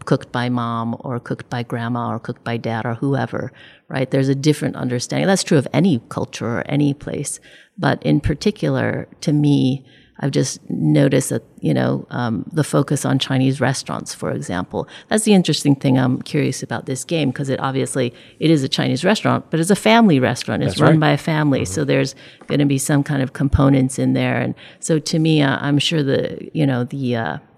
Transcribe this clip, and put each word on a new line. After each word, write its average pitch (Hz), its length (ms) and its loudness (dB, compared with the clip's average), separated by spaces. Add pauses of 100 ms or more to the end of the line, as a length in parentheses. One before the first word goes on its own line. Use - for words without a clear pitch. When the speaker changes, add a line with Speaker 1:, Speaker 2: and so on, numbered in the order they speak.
Speaker 1:
cooked - 260 0
by 123 180 -4
mom 117 520 -4
or 120 180 -6
cooked - 320 -10
by 123 120 -4
grandma 120 480 -4
or 113 100 -4
cooked - 240 -10
by 117 120 -4
dad 113 300 -4
or 117 80 -4
whoever, 131 580 -2 (360)
right? 131 220 -4
There's 135 180 0
a 139 60 4
different 143 420 0
understanding. 135 500 -4
That's 190 160 2
true 165 160 2
of 123 140 0
any 156 360 2
culture - 380 -8
or 110 200 -4
any 143 280 0
place. - 460 -8 (380)
But 156 240 0
in 151 180 2
particular, 139 880 -2 (140)
to 160 100 0
me, 139 520 2 (380)
I've 143 100 -2
just 143 360 -2
noticed 147 640 2
that, 120 120 -4 (180)
you 156 120 0
know, 131 380 -2
um, 120 420 -4
the 160 100 0
focus 143 440 0
on 131 120 2
Chinese 131 400 0
restaurants, - 560 -4
for - 180 -6
example. 92 540 -6 (220)
That's 214 160 0
the 214 80 6
interesting 156 420 4
thing 135 240 2
I'm 127 220 0
curious 135 420 -4
about - 220 -8
this 131 200 -6
game, 147 280 -2
'cause 139 160 -6
it 135 100 -2
obviously, 131 540 -2 (260)
it 156 120 4
is 151 120 4
a 131 60 0
Chinese 131 340 -2
restaurant, 170 480 0
but 160 100 0
it's 170 100 2
a 208 40 6
family 214 460 6
restaurant. 120 420 -2
It's 131 100 0
Speaker 2:
That's 143 100 0
Speaker 1:
run 151 80 8
Speaker 2:
right. 160 100 6
Speaker 1:
by 151 120 4
a 143 40 2
family, 151 460 0
Speaker 2:
Mm-hmm. - 100 -4
Speaker 1:
so 156 140 -2
there's 135 280 0 (340)
gonna 147 180 2
be 143 100 2
some 143 260 2
kind 139 200 -2
of 123 100 -4
components 139 680 2
in 131 140 2
there. 127 240 0
And 120 180 -2 (240)
so 160 200 0
to 160 200 -2
me, 156 220 4
uh, 135 180 2
I'm 143 200 0
sure 151 240 0
the, - 500 -2
you 156 140 0
know, 123 180 0
the, 123 320 -4
uh, 110 200 -4 (220)